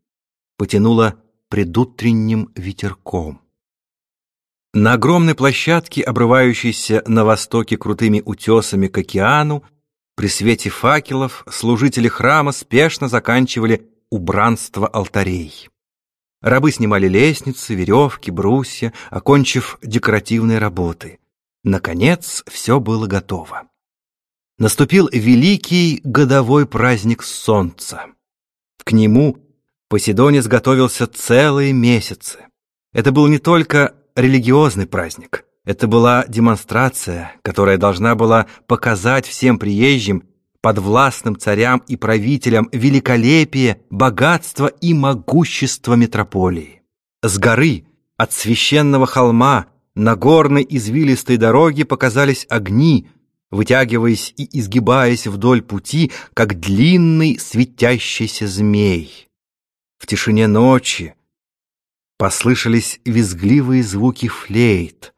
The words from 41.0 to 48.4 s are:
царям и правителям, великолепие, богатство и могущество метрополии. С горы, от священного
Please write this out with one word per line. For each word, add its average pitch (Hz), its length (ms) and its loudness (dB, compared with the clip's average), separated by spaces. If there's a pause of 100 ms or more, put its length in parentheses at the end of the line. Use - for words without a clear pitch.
царям 117 500 0
и 123 80 -8
правителям, 113 760 0
великолепие, 131 1160 2
богатство 131 800 0
и 170 260 -2
могущество 139 1000 -2
метрополии. 95 880 -2 (400)
С 98 160 -2
горы, 117 480 2 (320)
от - 160 -4
священного 139 720 0